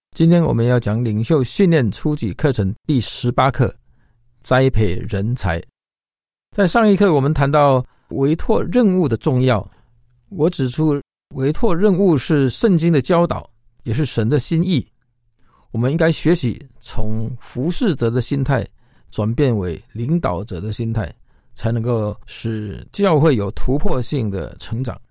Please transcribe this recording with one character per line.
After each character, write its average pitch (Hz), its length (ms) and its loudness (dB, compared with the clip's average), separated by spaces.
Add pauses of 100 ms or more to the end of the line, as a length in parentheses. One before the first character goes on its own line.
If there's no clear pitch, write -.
(140)
今 165 160 4
天 170 120 4
我 135 120 0
们 117 100 0
要 123 160 2
讲 113 240 -2
领 110 180 -2
袖 139 220 0
训 185 260 2
练 131 220 2
初 151 240 -4
级 98 160 -6
课 143 200 0
程 98 220 -2 (120)
第 143 120 0
十 - 320 -4
八 131 200 2
课， 117 220 0 (720)
栽 131 280 2
培 104 240 2 (120)
人 107 300 -4
才。 85 260 -4 (960)
在 202 100 2
上 220 240 2
一 196 60 4
课 196 160 2
我 143 80 2
们 143 140 0
谈 139 160 2
到 143 340 4 (240)
委 139 260 0
托 190 300 0
任 196 340 2
务 165 80 2
的 117 80 0
重 127 280 0
要， 123 280 0 (600)
我 175 180 0
指 131 220 -2
出 151 280 0 (360)
委 143 180 -2
托 185 240 2
任 185 220 2
务 185 180 4
是 139 320 0
圣 180 300 2
经 170 120 2
的 147 120 2
教 170 240 2
导， - 220 -8 (340)
也 117 100 -4
是 139 140 0
神 110 200 -2
的 139 120 0
心 165 260 -2
意。 170 240 -2 (840)
我 110 80 -6
们 123 120 0
应 156 60 -4
该 160 140 2
学 165 260 0
习 - 280 -6 (140)
从 110 500 0 (120)
服 131 280 -6
侍 185 280 0
者 117 120 0
的 120 120 0
心 139 240 -4
态 123 200 -2 (460)
转 110 240 -4
变 127 240 0
为 90 320 -6
领 139 300 -4
导 95 240 -4
者 - 160 -10
的 107 120 -8
心 113 200 -6
态， 104 200 -4 (400)
才 113 200 -4
能 117 100 -4
够 110 340 -4 (100)
使 107 680 -10
教 185 260 2
会 147 160 4
有 101 220 -2
突 131 200 4
破 131 240 6
性 113 300 -4
的 87 240 -8
成 117 300 -8
长。 123 120 -8 (140)